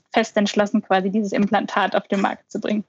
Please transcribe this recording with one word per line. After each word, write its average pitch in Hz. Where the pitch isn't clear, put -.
fest 220
entschlossen, 208
quasi 190
dieses 202
Implantat 202
auf 202
den 196
Markt 214
zu 208
bringen. 214